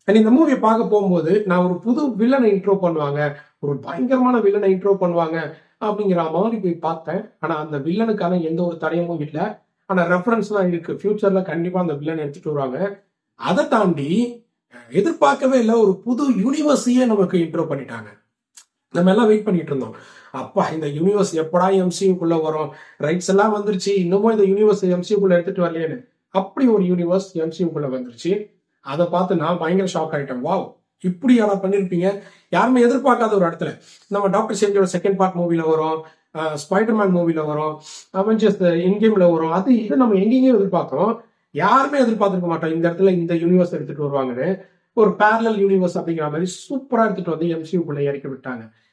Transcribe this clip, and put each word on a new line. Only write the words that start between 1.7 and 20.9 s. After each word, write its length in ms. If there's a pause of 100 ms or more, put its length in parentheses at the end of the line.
புது 300
வில்லனை 420
இன்ட்ரோ 300
பண்ணுவாங்க, 520 (260)
ஒரு 180
பயங்கரமான 600
வில்லனை 360
இன்ட்ரோ 260
பண்ணுவாங்க 540 (280)
அப்படிங்கிற 500
மாதிரி 260
போய் 160
பார்த்தேன். 560 (100)
ஆனா 160
அந்த 220
வில்லனுக்கான 640
எந்த 220
ஒரு 140
தடயமும் 440
இல்ல. 440 (200)
ஆனா 180
ரெஃபரன்ஸ்லாம் 640
இருக்கு, 260
ஃபியூச்சர்ல 480
கண்டிப்பா 380
அந்த 140
வில்லனை 240
எடுத்துட்டு 360
வருவாங்க. 500 (320)
அதை 320
தாண்டி, 760 (280)
அஹ், 220
எதிர்பார்க்கவே 640
இல்ல, 180
ஒரு 180
புது 360
யூனிவர்ஸையே 760
நமக்கு 320
இன்ட்ரோ 280
பண்ணிட்டாங்க. 420 (840)
நம்ம 180
எல்லாம் 180
வெயிட் 160
பண்ணிட்டு 320
இருந்தோம், 200 (360)
"அப்பா, 380
இந்த 180
யூனிவர்ஸ் 480